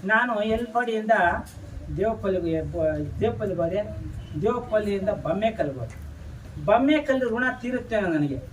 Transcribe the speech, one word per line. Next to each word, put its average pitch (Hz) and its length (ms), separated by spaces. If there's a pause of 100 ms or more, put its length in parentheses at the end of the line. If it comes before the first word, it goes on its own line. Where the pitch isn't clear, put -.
ನಾನು 220 340
ಎಲ್ಪಾಡಿಯಿಂದ 220 680 (840)
ದೇವಪಲ್ಲಿಗೆ 185 640
ಬ-, 156 360 (220)
ದೇವಪಲ್ಲಿಗೆ 202 420
ಹೋದೆ, 196 340 (460)
ದೇವಪಲ್ಲಿಯಿಂದ 208 680
ಬಮ್ಮೇಕಲ್ಗೆ 160 680
ಹೋದೆ. 117 160 (720)
ಬಮ್ಮೇಕಲ್ಲು 262 640
ಋಣ 240 140 (180)
ತೀರುತ್ತೆ 233 400
ನನಗೆ. 147 400 (120)